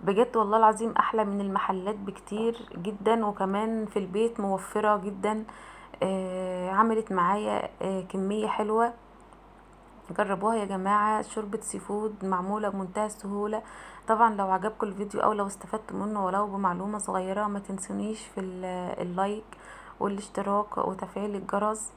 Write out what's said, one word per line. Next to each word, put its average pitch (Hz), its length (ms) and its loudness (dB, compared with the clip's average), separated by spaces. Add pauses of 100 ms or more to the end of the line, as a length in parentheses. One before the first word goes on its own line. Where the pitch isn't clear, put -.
بجد 202 360 4
والله 214 200 4
العظيم 220 420 4
احلى 220 260 4
من 202 160 -2
المحلات 196 540 0
بكتير 208 800 -4
جدًا، 214 480 2
وكمان 208 600 0
في 208 140 -2
البيت 214 400 0
موفرة 208 580 2
جدًا. 202 460 -2 (600)
آه، 185 680 -2
عملت 220 400 4
معايا، 202 580 2 (120)
آه، 190 200 0
كمية 196 460 -2
حلوة. 220 460 2 (1200)
جربوها 202 380 2
يا 208 100 0
جماعة، 208 560 2
شوربة 214 400 -6
سي - 180 -8
فود 208 460 -4
معمولة 196 440 0
بمنتهى 196 360 -2
السهولة. 208 560 -4 (460)
طبعًا 220 280 6
لو 196 160 2
عجبكم 208 360 2
الفيديو 202 340 -2
او 214 120 6
لو 202 140 0
استفدت 196 460 -8
منه 202 320 -2
ولو 196 220 2
بمعلومة 196 500 0
صغيرة، 190 500 -2
ما 202 120 -2
تنسونيش 202 680 -6
في - 160 -10
ال-، 180 600 -6
اللايك 196 420 -2 (560)
والاشتراك 202 800 -2
وتفعيل 196 580 -4
الجرس. 202 600 -2